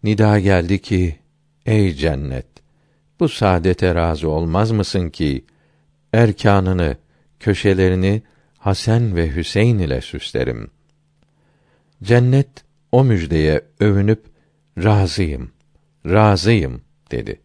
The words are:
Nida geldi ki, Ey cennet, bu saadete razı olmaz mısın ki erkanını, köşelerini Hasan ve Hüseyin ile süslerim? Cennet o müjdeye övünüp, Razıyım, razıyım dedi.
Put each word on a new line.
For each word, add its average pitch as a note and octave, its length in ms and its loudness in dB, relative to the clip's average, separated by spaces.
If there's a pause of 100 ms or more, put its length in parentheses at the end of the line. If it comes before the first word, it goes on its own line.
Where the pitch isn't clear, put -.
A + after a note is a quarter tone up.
Nida G#2 360 2
geldi F#2 420 0
ki, F2+ 380 -2 (460)
Ey G#2 280 0
cennet, C#2 520 -4 (720)
bu E3 100 0
saadete F2+ 680 0
razı E2 340 -2
olmaz E2+ 420 -2
mısın G2 380 -2
ki D2+ 360 -4 (680)
erkanını, G2 840 0 (420)
köşelerini F#2+ 840 0 (360)
Hasan A2 580 -2
ve E2 200 -2
Hüseyin G#2 440 0
ile C2+ 220 -2
süslerim? A#1+ 680 -8 (1300)
Cennet B2 440 2 (440)
o B2 120 4
müjdeye D#2+ 580 0 (180)
övünüp, G#2 440 2 (540)
Razıyım, F#2 760 -2 (540)
razıyım F#2+ 760 2 (300)
dedi. G#1 340 -8